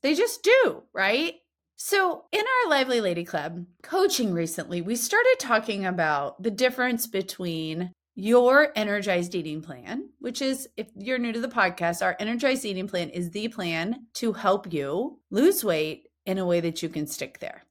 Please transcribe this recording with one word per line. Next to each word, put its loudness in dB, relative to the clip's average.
They 2
just 0
do, 4
right? 0
So 0
in 0
our 2
Lively 2
Lady -2
Club -6
coaching 0
recently, -4
we -4
started 4
talking 0
about -2
the -2
difference 0
between -6
your 6
energized 0
eating -6
plan, -10
which -8
is, -4
if -8
you're -4
new -2
to -4
the -4
podcast, 2
our 2
energized 0
eating -4
plan -4
is -4
the -6
plan -4
to -2
help 2
you -2
lose 4
weight 0
in -2
a 0
way 4
that -2
you -2
can -4
stick -10
there. -12